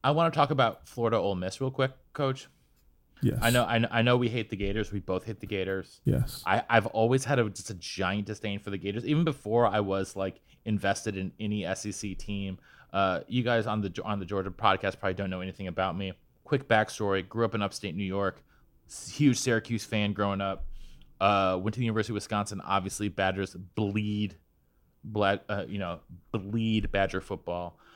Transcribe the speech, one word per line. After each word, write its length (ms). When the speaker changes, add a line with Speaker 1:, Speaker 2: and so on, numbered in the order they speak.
Speaker 1:
I 80
wanna 200
talk 200
about 360
Florida 300
Ole 180
Miss 240
real 120
quick, 200
Coach. 340
Speaker 2:
Yes. 180
Speaker 1:
I 100
know, 160
I 120
kn-, 120
I 100
know 160
we 120
hate 200
the 60
Gators. 360
We 80
both 260
hate 140
the 80
Gators. 580
Speaker 2:
Yes. 400
Speaker 1:
I, 240
I've 180
always 380
had 140
a, 100
just 200
a 60
giant 500
disdain 340
for 120
the 80
Gators, 260
even 180
before 440
I 140
was, 340
like, 240
invested 520
in 220
any 260
S 200
E 60
C 240
team. 420
Uh, 340
you 160
guys 240
on 140
the, 220
on 160
the 60
Georgia 240
podcast 500
probably 140
don't 160
know 120
anything 260
about 300
me. 160
Quick 240
backstory: 600
grew 180
up 100
in 60
upstate 340
New 80
York, 400
s-, 220
huge 280
Syracuse 480
fan 280
growing 280
up. 240
Uh, 420
went 140
to 40
the 60
University 280
of 20
Wisconsin. 500
Obviously, 420
Badgers 480
bleed, 600
bla-, 440
uh, 200
you 120
know, 200
bleed 600
Badger 300
football. 560